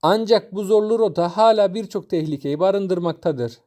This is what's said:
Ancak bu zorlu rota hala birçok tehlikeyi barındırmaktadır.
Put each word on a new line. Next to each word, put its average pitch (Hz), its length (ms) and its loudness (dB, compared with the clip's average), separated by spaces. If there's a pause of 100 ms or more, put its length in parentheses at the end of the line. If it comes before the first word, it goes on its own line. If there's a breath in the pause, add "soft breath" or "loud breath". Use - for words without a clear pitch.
Ancak 208 520 2
bu 208 100 -6
zorlu 214 360 0
rota 175 380 -2
hala 214 360 4
birçok 202 360 -8
tehlikeyi 147 500 -4
barındırmaktadır. 175 1080 -2